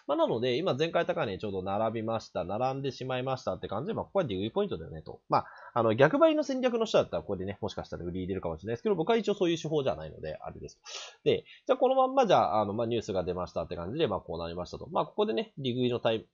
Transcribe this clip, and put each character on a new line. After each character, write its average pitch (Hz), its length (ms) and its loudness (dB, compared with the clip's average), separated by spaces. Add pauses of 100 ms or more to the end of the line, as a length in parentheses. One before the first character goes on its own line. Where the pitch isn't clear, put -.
ま 277 100 0
あ、 - 20 2
な 320 100 4
の 127 140 0
で、 127 160 2
今 165 180 0
前 160 140 0
回 170 160 2
高 175 200 0
値 107 60 -2
に 92 80 -4
ち - 60 -6
ょ 104 40 -2
う - 40 -4
ど 92 100 -2
並 110 380 0
び - 20 -4
ま 113 160 -2
し - 100 -16
た、 92 140 -2
並 120 340 -2
ん 139 40 -6
で 139 100 -4
し 127 140 -8
ま 131 120 -2
い 127 60 -2
ま 131 140 -2
し - 80 -10
た 92 100 -2
っ 87 40 -8
て 92 80 -8
感 104 160 -4
じ 180 40 -8
で、 220 60 -4
ま 113 80 -4
あ、 85 40 -6
こ - 80 -20
こ 196 60 2
は 175 60 2
利 104 100 -2
食 95 100 0
い 110 60 -4
ポ 202 120 0
イ 202 40 -4
ン - 20 -6
ト 95 80 -6
だ 78 80 -10
よ 71 60 -12
ね 78 100 -12
と。 - 280 -14
ま 147 100 4
あ、 - 60 -2 (280)
あ 117 100 4
の、 110 120 6
逆 151 240 8
張 320 100 10
り 311 60 4
の 302 80 2
戦 262 180 -2
略 240 160 2
の 220 80 0
人 208 120 4
だ 139 80 4
っ - 40 -10
た - 80 -4
ら、 82 60 -6
こ - 60 -8
こ 98 80 -2
で 92 80 -4
ね、 101 160 -6
も 104 80 -2
し - 60 -10
か - 80 -6
し - 60 -16
た 82 80 -8
ら 82 60 -8
売 87 80 -6
り 90 80 -4
入 90 80 -4
れ 95 80 -2
る 92 60 -6
か 87 80 -4
も 82 80 -4
し 82 60 -16
れ 98 40 -10
な 113 60 -2
い - 20 -4
で - 20 -4
す - 60 -10
け 220 60 0
ど、 202 60 2
僕 170 140 0
は 226 80 6
一 214 120 0
応 202 40 4
そ 196 140 0
う - 20 2
い 170 60 2
う - 20 -2
手 160 100 -6
法 151 160 0
じ 131 60 0
ゃ 80 60 0
な 78 100 -10
い 78 60 -10
の 80 100 -16
で、 78 200 -6
あ - 100 -10
れ - 80 -14
で 71 100 -12
す。 - 100 -20 (440)
で、 123 220 2 (200)
じ - 80 4
ゃ - 20 -2
あ - 20 -2
こ 254 120 4
の 262 60 2
ま 262 120 6
ん 262 60 -4
ま 262 140 6
じ 175 60 6
ゃ 101 220 6
あ、 107 60 4
あ 104 40 2
の、 101 80 -2
ま 117 100 -2
あ、 113 40 -2
ニ 117 80 0
ュ 113 40 2
ー - 20 -2
ス 104 120 -4
が 92 100 0
出 87 100 -2
ま 87 140 -4
し - 60 -14
た 87 100 -2
っ 78 40 -10
て 87 80 -8
感 85 160 -6
じ 139 60 -6
で、 160 100 0
ま 98 100 0
あ、 - 20 -4
こ 85 160 -8
う 85 40 -6
な 82 80 -6
り 85 80 -8
ま 87 100 -6
し - 60 -14
た - 60 -8
と。 - 140 -12
ま 185 100 0
あ、 160 40 -2
こ - 100 -16
こ 208 100 0
で 220 80 0
ね、 220 240 -4
利 131 140 -2
食 123 140 0
い 120 40 2
の 120 100 -2
タ 117 140 0
イ-、 110 200 -4